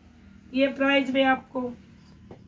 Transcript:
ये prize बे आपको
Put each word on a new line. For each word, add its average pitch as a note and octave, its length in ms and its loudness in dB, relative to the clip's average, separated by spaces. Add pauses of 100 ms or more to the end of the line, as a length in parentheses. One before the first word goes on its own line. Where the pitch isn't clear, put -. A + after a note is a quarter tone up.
(540)
ये C4+ 160 2
prize C4+ 420 0
बे C4+ 140 2
आपको B3+ 460 -2 (760)